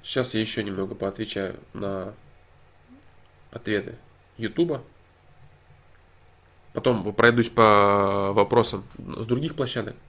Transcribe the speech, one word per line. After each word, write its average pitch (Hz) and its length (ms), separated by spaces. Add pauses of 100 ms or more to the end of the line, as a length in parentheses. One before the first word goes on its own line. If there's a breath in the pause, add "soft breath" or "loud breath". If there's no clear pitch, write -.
Сейчас - 320
я 110 60
еще 110 200
немного 98 320
поотвечаю 98 640 (140)
на 98 400 (1400)
ответы 107 460 (420)
Ютуба. 139 460 (1900)
Потом 107 420
пройдусь 117 340
по 101 840
вопросам 104 500 (160)
с - 260
других 135 300
площадок. 117 400 (140)